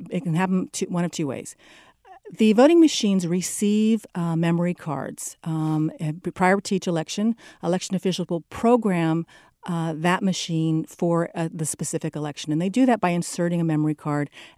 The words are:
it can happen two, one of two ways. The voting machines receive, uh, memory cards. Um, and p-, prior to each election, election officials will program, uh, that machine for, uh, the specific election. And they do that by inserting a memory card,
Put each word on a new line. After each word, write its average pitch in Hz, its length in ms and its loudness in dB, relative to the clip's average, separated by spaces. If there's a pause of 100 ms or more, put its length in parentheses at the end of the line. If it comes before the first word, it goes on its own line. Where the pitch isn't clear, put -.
it 175 140 -4
can 175 120 -2
happen 185 380 0
two, - 140 -6
one 175 180 -2
of 165 60 -2
two 160 160 -6
ways. - 300 -10 (760)
The 220 220 4
voting 285 260 8
machines 202 480 4
receive, 208 800 0 (100)
uh, 170 220 -2
memory 170 380 2
cards. - 680 -10
Um, 156 540 0
and 156 240 -6
p-, 175 80 -6
prior 190 300 2
to - 160 -4
each 180 100 -4
election, 196 480 -2 (280)
election 180 340 -2
officials 175 320 -2
will 170 140 -4
program, 180 840 2 (400)
uh, 165 300 -4
that 175 260 0
machine 160 640 0
for, 170 500 -2
uh, 165 180 -2
the 160 120 -6
specific - 500 -6
election. 151 380 -6
And 156 80 0
they 185 80 0
do 247 160 2
that 240 160 2
by 180 100 2
inserting 175 520 -2
a - 20 0
memory 151 300 2
card, 147 340 -4 (300)